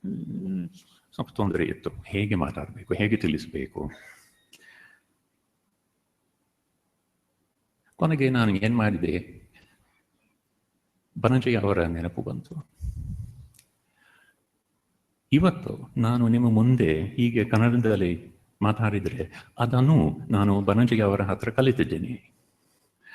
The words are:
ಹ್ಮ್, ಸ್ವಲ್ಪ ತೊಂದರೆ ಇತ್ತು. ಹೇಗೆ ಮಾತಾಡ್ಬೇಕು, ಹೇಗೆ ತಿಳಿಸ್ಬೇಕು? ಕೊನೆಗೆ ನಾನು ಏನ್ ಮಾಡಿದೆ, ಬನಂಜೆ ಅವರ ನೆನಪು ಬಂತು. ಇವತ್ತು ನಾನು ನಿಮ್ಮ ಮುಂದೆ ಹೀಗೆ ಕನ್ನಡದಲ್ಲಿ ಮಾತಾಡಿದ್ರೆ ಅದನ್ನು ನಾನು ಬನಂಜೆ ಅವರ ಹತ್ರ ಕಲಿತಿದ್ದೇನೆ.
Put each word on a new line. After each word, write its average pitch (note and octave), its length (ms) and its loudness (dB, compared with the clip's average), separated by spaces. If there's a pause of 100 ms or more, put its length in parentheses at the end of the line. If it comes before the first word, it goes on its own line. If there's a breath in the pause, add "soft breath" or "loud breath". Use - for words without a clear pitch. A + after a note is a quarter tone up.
ಹ್ಮ್, F#2 640 -8 (440 soft breath)
ಸ್ವಲ್ಪ - 220 -8
ತೊಂದರೆ F#2 300 0
ಇತ್ತು. - 240 -8 (160)
ಹೇಗೆ G#2 300 -2
ಮಾತಾಡ್ಬೇಕು, - 580 -6
ಹೇಗೆ G#2+ 220 0
ತಿಳಿಸ್ಬೇಕು? - 760 -4 (4000 loud breath)
ಕೊನೆಗೆ D3+ 340 2
ನಾನು A2+ 260 2
ಏನ್ A2 200 0
ಮಾಡಿದೆ, F2 600 -2 (1800 soft breath)
ಬನಂಜೆ B2 340 2
ಅವರ G2 300 2
ನೆನಪು E2+ 360 -4
ಬಂತು. - 480 -12 (2750 soft breath)
ಇವತ್ತು - 640 0
ನಾನು A#2+ 300 2
ನಿಮ್ಮ A#2+ 220 4
ಮುಂದೆ A2 540 4
ಹೀಗೆ A#2 420 0
ಕನ್ನಡದಲ್ಲಿ A2 960 0 (200)
ಮಾತಾಡಿದ್ರೆ G#2 960 -2
ಅದನ್ನು C3 580 2 (140)
ನಾನು G2+ 300 2
ಬನಂಜೆ A2 380 2
ಅವರ G2+ 220 2
ಹತ್ರ F#2+ 300 -4
ಕಲಿತಿದ್ದೇನೆ. B2 840 -2 (800 loud breath)